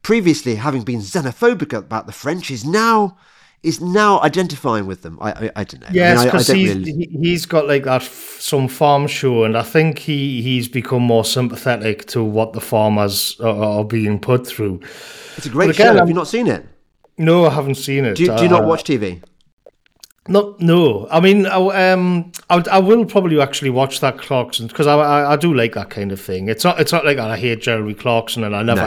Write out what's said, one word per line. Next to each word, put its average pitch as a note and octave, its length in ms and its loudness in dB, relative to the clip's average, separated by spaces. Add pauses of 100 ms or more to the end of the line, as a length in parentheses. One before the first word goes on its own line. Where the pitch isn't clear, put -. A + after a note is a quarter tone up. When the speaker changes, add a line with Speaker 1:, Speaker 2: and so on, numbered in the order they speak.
Speaker 1:
previously F3 540 0
having B2 300 -4
been A#2+ 160 -6
xenophobic D3 760 -2
about G#2+ 300 -8
the G#2 60 -16
French, D#3+ 380 -8
is A#2 140 -10
now, G#3+ 540 0 (440)
is D#3+ 200 -4
now G3 400 2
identifying C#3+ 640 -2
with F#2 160 -10
them." E2 180 -16
I, G#2+ 120 -6
I, - 240 -8
I G#2 80 -6
don't C2 160 -18
know. A1 80 -20
I - 20 -8
mean, F3+ 60 0
Speaker 2:
Yes, F3 240 4
Speaker 1:
I, B2 80 4
I - 20 0
Speaker 2:
'cause C3 160 2
Speaker 1:
don't D#3+ 100 4
Speaker 2:
he's, C#3 200 2
Speaker 1:
really D3 160 -6
Speaker 2:
he, D#3+ 280 -6
he's E3+ 240 0
got, D#3 240 0
like, C#3+ 160 0
that B2+ 180 0
f-, - 380 -16
some C3+ 280 -2
farm C#3+ 380 2
show, B2 380 0
and A2 100 0
I A#2 100 -2
think D#3+ 340 0
he, C#3 420 -4
he's B2+ 260 -2
become B2 360 -2
more A2+ 240 2
sympathetic A#2 800 -4
to A#2 180 -2
what A2 300 -2
the A2+ 60 -8
farmers G#2 800 0
are, G#2+ 420 -2
are G#2+ 40 -2
being G#2 340 -2
put B2+ 280 0
through. G2 340 -6 (560)
Speaker 1:
It's - 80 -12
a C#3+ 60 -12
great C#3+ 160 2
Speaker 2:
But D#3 80 2
again, G#3 140 6
Speaker 1:
show. A#3 60 6
Have F#3 100 6
Speaker 2:
I'm E3+ 40 2
Speaker 1:
you E3 60 0
not E3+ 140 -4
seen A#3 180 -2
it? A2 180 -2 (540)
Speaker 2:
No, E3+ 260 4
I D#3 60 6
haven't C#3 240 -2
seen C#3 320 -2
it. G2+ 100 -2
Speaker 1:
Do D#3+ 60 2
you, F3+ 120 2
do B2+ 100 2
you F3+ 40 6
not F3 160 4
Speaker 2:
Uh, - 40 0
Speaker 1:
watch D#3+ 160 0
T C#3+ 120 0
V? F#2 240 -6 (1040)
Speaker 2:
No, G3+ 320 0
no. E3 520 2
I E3 100 2
mean, G3 240 6
I, F#3+ 480 2
um, F3+ 400 0 (160)
I, F3 140 4 (100)
I F#3+ 60 6
will G#3 260 4
probably F3 380 2
actually C#3 260 -4
watch B2+ 320 0
that C3 160 0
Clarkson, A#2+ 540 -4
'cause D3+ 160 0
I, D3 100 4
I, D3 380 2
I - 20 2
do E3 160 2
like A#2 220 2
that G2+ 160 -10
kind G2 220 -6
of F#2+ 80 -8
thing. F#2+ 280 -6
It's A2 160 -2
not, F3 160 2
it's - 120 -4
not D#3+ 120 0
like C#3+ 140 2
I A2 180 -4
hate A2+ 240 -4
Jeremy G#2+ 320 -2
Clarkson A#2 500 -2
and G#2 140 -4
I G#2 60 -2
never, A#2 240 2